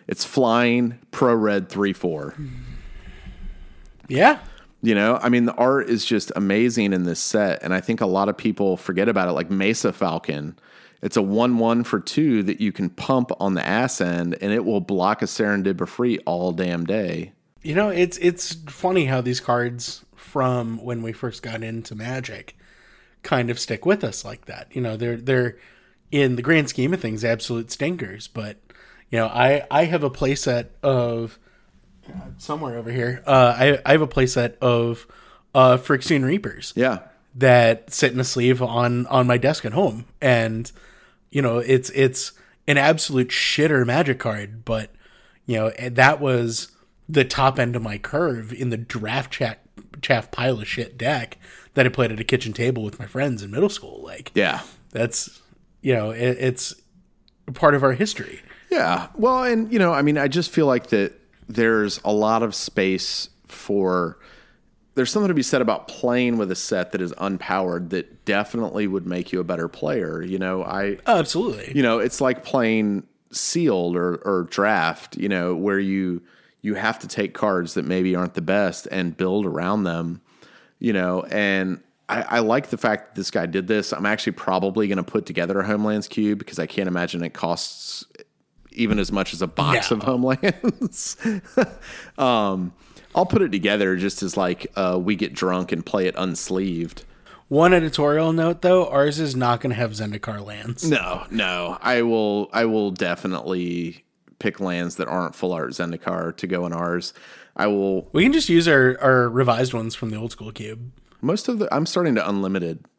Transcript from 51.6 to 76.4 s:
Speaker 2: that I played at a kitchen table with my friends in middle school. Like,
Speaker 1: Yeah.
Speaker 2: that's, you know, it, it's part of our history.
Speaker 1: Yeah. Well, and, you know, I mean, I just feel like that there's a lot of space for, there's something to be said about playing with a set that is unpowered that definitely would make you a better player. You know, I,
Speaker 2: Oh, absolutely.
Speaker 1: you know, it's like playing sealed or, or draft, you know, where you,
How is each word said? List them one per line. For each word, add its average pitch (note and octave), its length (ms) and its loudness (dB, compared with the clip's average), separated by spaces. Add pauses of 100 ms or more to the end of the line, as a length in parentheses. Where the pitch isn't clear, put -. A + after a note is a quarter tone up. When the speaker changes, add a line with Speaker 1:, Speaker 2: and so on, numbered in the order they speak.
Speaker 2:
that C3 120 6
I B2 40 4
played A#2+ 220 2
at G#2+ 80 -6
a A2+ 60 -6
kitchen A#2+ 280 0
table A#2+ 300 -2
with G#2 160 -10
my G#2+ 60 -12
friends B2+ 380 -4
in G2+ 80 -12
middle F3 180 2
school. - 340 -10
Like, - 300 -16
Speaker 1:
Yeah. F#2+ 280 2 (300)
Speaker 2:
that's, - 480 -4 (420)
you C3+ 120 2
know, A2 180 0
it, A#2+ 280 0
it's B2+ 360 -2 (760)
part D3 220 6
of C3+ 80 2
our C3+ 100 4
history. - 480 -4 (280)
Speaker 1:
Yeah. B3 460 0
Well, B3+ 280 2
and, A3+ 300 0
you A3 60 4
know, F3 140 6
I C#3 100 2
mean, D3 140 4
I C#3+ 120 2
just E3 220 0
feel D#3 160 4
like B2 200 2
that G2+ 320 0 (300)
there's A2 560 2
a G#2 80 2
lot A2 300 2
of G#2+ 120 -2
space - 720 -2 (180)
for, F#2 720 -2 (800)
there's B2+ 160 0
something G#3 160 2
to F3+ 60 2
be C#3 100 2
said C3 180 2
about A2 280 0
playing B2 480 0
with G2+ 140 0
a F2+ 40 -2
set - 380 -4
that F#2+ 80 -4
is F2 120 -4
unpowered F#2 760 -4
that - 340 -8
definitely G#2 640 -2
would F#2 180 -4
make F2+ 280 -6
you F#2 80 0
a - 20 -6
better E2+ 240 -2
player. E2 540 -4
You F#2 180 -4
know, F#2 240 -2
I, G2+ 340 -4 (100)
Speaker 2:
Oh, G#3 120 6
absolutely. D3 560 -4
Speaker 1:
you C#3 80 4
know, A#2 160 4
it's B2 220 -2
like B2+ 240 0
playing A2 600 0 (260)
sealed F#2 680 0
or, F2 180 0 (100)
or F#2+ 240 0
draft, F#2+ 680 0
you G2+ 100 -2
know, F2+ 280 0
where G2 240 0
you, F#2+ 420 -2 (400)